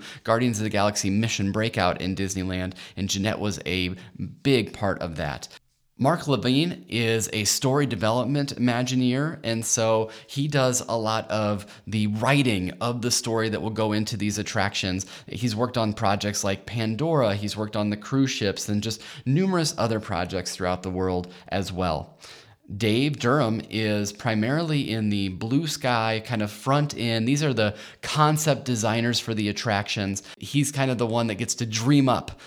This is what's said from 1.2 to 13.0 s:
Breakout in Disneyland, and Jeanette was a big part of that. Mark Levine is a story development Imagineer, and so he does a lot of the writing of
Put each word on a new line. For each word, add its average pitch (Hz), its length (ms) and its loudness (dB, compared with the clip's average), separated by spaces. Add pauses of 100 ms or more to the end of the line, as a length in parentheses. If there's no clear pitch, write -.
Breakout 107 500 0
in 92 120 -2
Disneyland, 92 600 -4 (240)
and 95 100 0
Jeanette 98 300 0
was 101 260 -2
a 90 300 -2 (480)
big 131 320 2
part 98 260 -2
of 82 160 -6
that. 73 320 -6 (480)
Mark 156 320 0
Levine 135 640 0
is 113 420 0
a 107 120 0
story 139 420 2
development 120 680 0
Imagineer, 127 840 2
and 113 220 -2
so 110 460 2 (160)
he 139 220 -2
does 127 380 2
a 117 120 0
lot 110 320 0
of 104 340 0 (220)
the 107 220 2
writing 110 640 2 (100)
of 120 180 -2